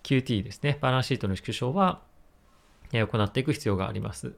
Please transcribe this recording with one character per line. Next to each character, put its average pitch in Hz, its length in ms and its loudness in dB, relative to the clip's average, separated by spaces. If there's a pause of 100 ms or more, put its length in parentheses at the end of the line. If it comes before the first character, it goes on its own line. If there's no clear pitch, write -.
キ 135 140 2
ュ 127 60 4
ー - 40 -16
テ 123 80 0
ィ 101 60 2
ー - 20 0
で 101 100 -12
す - 100 -14
ね、 143 180 0
バ 131 100 2
ラ 127 80 4
ン 127 40 4
ス - 40 -4
シ 135 80 0
ー 117 40 0
ト 104 100 -2
の 95 80 0
縮 - 160 -6
小 123 220 -4
は、 185 260 2 (920)
え 113 120 2
ー、 - 20 2
行 110 180 0
っ 98 60 0
て 131 100 0
い 127 40 0
く 151 80 2
必 - 160 -2
要 98 80 4
が 92 120 0
あ 101 40 -4
り 98 80 -4
ま 104 120 -6
す。 - 260 -10